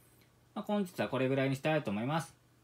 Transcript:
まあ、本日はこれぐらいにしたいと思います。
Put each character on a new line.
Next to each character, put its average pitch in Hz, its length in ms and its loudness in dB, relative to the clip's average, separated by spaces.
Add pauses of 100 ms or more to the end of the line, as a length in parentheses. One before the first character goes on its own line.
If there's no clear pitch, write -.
(560)
ま 214 60 -4
あ、 - 40 -8
本 208 180 0
日 - 160 -6
は - 80 0
こ 127 120 -2
れ 131 100 2
ぐ 135 60 2
ら 135 100 4
い 135 40 2
に 135 60 0
し 131 60 -6
た 156 140 2
い 151 80 2
と - 80 -2
思 104 100 0
い 117 40 -2
ま 156 160 0
す。 - 140 -12 (280)